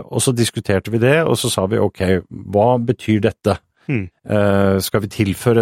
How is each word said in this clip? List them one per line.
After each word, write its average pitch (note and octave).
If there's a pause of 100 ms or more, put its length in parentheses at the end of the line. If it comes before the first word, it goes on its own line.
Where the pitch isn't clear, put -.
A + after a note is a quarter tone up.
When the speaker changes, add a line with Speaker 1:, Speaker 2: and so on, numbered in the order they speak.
Speaker 1:
og -
så -
diskuterte G#2+
vi A2+
det, C#3+
og B2+
så A#2+
sa F#2+
vi, G#2+
«Ok, G2+ (320)
hva G#2+
betyr A2
dette?» G2+ (300)
Speaker 2:
Mm. A2 (240)
Speaker 1:
Eh, G2
skal G2+
vi G#2
tilføre A2+